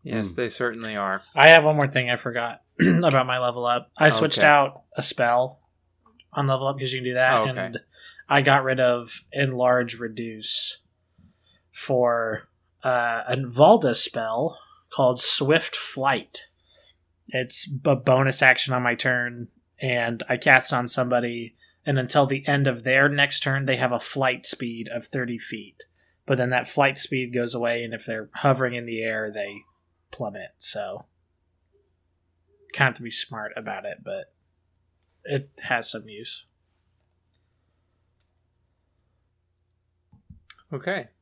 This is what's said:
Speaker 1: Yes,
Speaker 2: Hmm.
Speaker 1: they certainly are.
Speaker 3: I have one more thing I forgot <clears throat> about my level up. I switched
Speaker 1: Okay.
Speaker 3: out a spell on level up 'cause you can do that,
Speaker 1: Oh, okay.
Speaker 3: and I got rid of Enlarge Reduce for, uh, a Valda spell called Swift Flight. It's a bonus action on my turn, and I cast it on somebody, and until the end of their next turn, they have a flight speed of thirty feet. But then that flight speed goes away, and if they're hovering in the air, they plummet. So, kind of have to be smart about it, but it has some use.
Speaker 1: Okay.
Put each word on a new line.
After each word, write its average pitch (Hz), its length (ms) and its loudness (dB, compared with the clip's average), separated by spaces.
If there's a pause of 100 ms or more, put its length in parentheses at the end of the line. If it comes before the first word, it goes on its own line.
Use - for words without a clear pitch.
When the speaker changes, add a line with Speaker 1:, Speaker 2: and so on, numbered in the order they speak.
Speaker 1:
Yes, 110 320 -6
Speaker 2:
Hmm. - 80 -
Speaker 1:
they 117 80 -4
certainly 113 460 -6
are. 98 260 -4 (120)
Speaker 3:
I 143 140 10
have 165 160 12
one 156 120 4
more 143 120 2
thing 127 220 -2
I 120 60 0
forgot 117 440 -6 (100)
<clears throat> - 100 -12
about 165 460 4
my 127 120 -2
level 123 260 -2
up. 120 320 -2
I 156 140 6
switched 156 300 2
Speaker 1:
Okay. 160 60 6
Speaker 3:
out 139 360 4 (120)
a 135 80 -4
spell 123 600 0 (720)
on 143 120 0
level 135 200 0
up 139 120 -2
'cause 131 140 -6
you 131 60 -6
can 123 60 -8
do 123 100 -4
that, 127 180 4
Speaker 1:
Oh, 117 160 4
okay. 123 100 -6
Speaker 3:
and - 220 -8 (480)
I 139 140 4
got 135 220 4
rid 131 160 0
of 123 520 0
Enlarge 123 680 2
Reduce 113 800 -8 (920)
for, 117 760 -2 (360)
uh, 117 420 -2
a 127 100 -2
Valda 135 600 4
spell 113 600 -2 (340)
called - 280 2
Swift - 540 0
Flight. - 720 -4 (800)
It's - 420 -2 (160)
a 143 120 4
bonus 131 460 2
action 131 300 4
on 123 120 -2
my 120 100 0
turn, 120 540 -4 (320)
and 117 480 -4
I 127 80 0
cast 131 340 4
it 139 60 0
on 120 100 -2
somebody, 120 680 -4 (280)
and 139 140 0
until 135 280 2
the 139 200 -4
end 139 220 2
of 117 160 -4
their 135 240 4
next 143 320 0
turn, 135 260 -2
they 131 100 0
have 123 140 0
a 120 80 -2
flight 131 480 -2
speed 117 420 -6
of 117 180 -8
thirty 120 320 -6
feet. - 460 -14 (420)
But 135 120 0
then 127 120 -2
that 123 180 -2
flight 143 280 2
speed 127 380 -6
goes 120 200 -4
away, 117 280 -2
and 117 100 -10
if 113 140 -14
they're 110 280 -8
hovering 131 400 0
in 120 120 -10
the 113 160 -8
air, 110 300 -6
they 101 300 -10 (500)
plummet. 202 460 -12
So, - 480 -8 (1700)
kind 131 180 0
of - 20 -14
have - 60 -14
to 127 40 -16
be 117 80 -12
smart 110 460 -6
about 104 280 -10
it, 101 200 -12
but - 280 -12 (920)
it 139 260 -6 (140)
has 120 260 -4
some 110 180 -12
use. 107 360 -16 (4000)
Speaker 1:
Okay. 156 360 -8 (140)